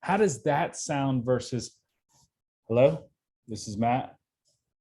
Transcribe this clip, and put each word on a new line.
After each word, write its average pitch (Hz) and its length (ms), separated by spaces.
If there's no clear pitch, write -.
How 190 160
does 190 260
that 147 340
sound 135 480
versus, 120 500
Hello, 131 380
this 110 200
is 104 100
Matt. 117 380